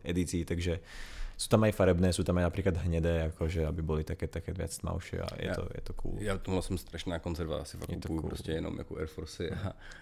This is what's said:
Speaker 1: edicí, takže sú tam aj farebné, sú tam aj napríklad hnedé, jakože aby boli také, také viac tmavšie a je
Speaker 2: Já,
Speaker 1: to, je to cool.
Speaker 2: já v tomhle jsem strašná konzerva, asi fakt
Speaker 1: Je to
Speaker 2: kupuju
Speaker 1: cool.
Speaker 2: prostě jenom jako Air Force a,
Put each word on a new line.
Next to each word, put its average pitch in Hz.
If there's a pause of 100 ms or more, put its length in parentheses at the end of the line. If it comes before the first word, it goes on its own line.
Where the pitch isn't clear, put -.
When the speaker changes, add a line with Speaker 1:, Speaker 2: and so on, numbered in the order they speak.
Speaker 1:
edicí, 87
takže 85 (580)
sú -
tam 110
aj 107
farebné, 92
sú 87
tam 90
aj 87
napríklad 90
hnedé, 82
jakože 82
aby 80
boli 78
také, 82
také 85
viac 87
tmavšie 85
a - (120)
je -
Speaker 2:
Já, -
Speaker 1:
to, - (120)
je -
to -
cool. 95
Speaker 2:
já 101
v 92
tomhle 92
jsem 90
strašná -
konzerva, 80
asi -
fakt -
Speaker 1:
Je 87
to -
Speaker 2:
kupuju 82
Speaker 1:
cool. 80
Speaker 2:
prostě -
jenom 80
jako -
Air 82
Force -
a, 92 (300)